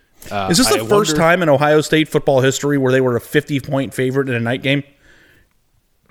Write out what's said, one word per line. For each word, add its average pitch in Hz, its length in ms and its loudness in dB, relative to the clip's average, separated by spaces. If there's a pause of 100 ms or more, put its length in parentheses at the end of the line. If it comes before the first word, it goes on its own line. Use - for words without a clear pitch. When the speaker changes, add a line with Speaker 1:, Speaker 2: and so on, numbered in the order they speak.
(300)
Speaker 1:
Uh, 98 220 -4
Speaker 2:
Is 170 80 2
this 262 80 2
Speaker 1:
I - 100 0
Speaker 2:
the - 80 0
first - 260 2
Speaker 1:
wonder 151 40 -2
Speaker 2:
time 170 260 2
in 165 80 0
Ohio 147 320 4
State 156 280 0
football 139 320 0
history 143 360 0
where 131 140 0
they 131 100 2
were 123 140 0
a 113 60 -4
fifty-point 139 760 -4
favorite 131 340 -2
in 123 60 -2
a 117 40 -2
night 117 220 -4
game? 139 220 -2 (1300)